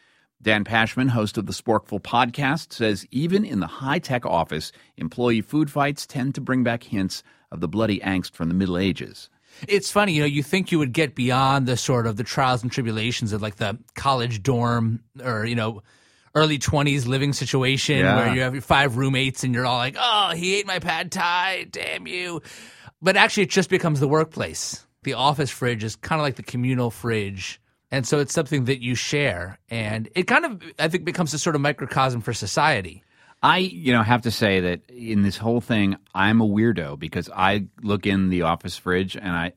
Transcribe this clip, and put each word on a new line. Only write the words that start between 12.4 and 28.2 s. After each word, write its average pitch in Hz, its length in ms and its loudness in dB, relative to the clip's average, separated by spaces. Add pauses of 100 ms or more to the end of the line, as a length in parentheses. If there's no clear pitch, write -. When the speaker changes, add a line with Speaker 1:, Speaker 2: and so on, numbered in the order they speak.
Speaker 2:
and 123 80 -4
tribulations 113 640 -2
of, 107 80 -4
like, 107 160 -6
the 98 220 -4 (160)
college 120 480 -2
dorm 117 600 0 (220)
or, 113 220 -2
you 120 80 -2
know, 110 280 -2 (540)
early 151 220 4
twenties 143 480 2
living 135 260 0
situation 135 680 0
Speaker 1:
Yeah. 98 180 4
Speaker 2:
where 117 180 2
you 127 60 0
have 127 140 0
your 135 60 -6
five 139 360 2
roommates 135 480 0
and 127 100 0
you're 120 100 0
all 123 120 2
like, 123 200 -2
"Oh, 208 380 2
he 180 220 -2
ate 202 100 -2
my 185 140 -4
pad 170 320 -4
thai, 180 580 -2
damn 160 380 -8
you." 175 340 -8 (580)
But 190 160 2
actually, 208 280 4
it 160 60 0
just 190 200 2
becomes 165 300 2
the 139 80 2
workplace. 147 760 -2 (200)
The 135 100 -2
office 135 380 0
fridge 120 320 -4
is 110 100 -6
kinda - 280 -2
like 143 120 0
the - 80 -14
communal 123 480 -2
fridge. 101 720 -6 (320)
And 131 120 -2
so 151 140 2
it's 143 160 -2